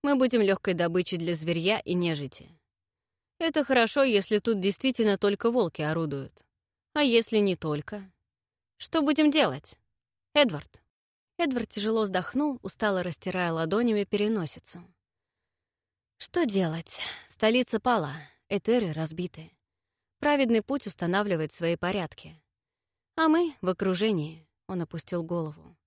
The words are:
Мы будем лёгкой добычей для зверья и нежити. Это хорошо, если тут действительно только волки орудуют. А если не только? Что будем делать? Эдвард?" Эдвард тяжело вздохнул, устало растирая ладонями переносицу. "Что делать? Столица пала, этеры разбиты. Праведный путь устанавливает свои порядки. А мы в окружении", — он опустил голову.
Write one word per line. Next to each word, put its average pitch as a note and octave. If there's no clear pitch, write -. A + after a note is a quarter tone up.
Мы C#4+
будем B3
лёгкой F#3+
добычей E3+
для E3+
зверья E3+
и -
нежити. D#3+
Это D#4
хорошо, B3+
если G#3+
тут G#3
действительно G3+
только G#3
волки A3
орудуют. D3+
А D4+
если A3+
не G3
только? E3+
Что -
будем D4
делать? G3
Эдвард?" A3
Эдвард C4
тяжело A3
вздохнул, A#3+
устало F#3+
растирая F3+
ладонями G3+
переносицу. G3+
"Что -
делать? F3+
Столица A#3
пала, F#3
этеры G#3
разбиты. D#3+
Праведный C4+
путь -
устанавливает F3+
свои E3+
порядки. F3
А D#4+
мы D#4+
в F#3
окружении", — F3
он F3+
опустил E3+
голову. D#3+